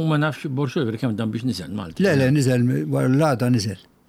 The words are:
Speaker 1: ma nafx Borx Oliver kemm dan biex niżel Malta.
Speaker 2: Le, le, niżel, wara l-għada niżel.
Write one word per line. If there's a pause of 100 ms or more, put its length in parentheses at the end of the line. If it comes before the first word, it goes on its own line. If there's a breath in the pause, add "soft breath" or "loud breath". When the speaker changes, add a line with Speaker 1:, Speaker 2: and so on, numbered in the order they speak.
Speaker 1:
ma
nafx
Borx
Oliver
kemm
dan
biex
niżel
Malta.
Speaker 2:
Le,
le,
niżel, (240)
wara
l-għada
niżel. (320)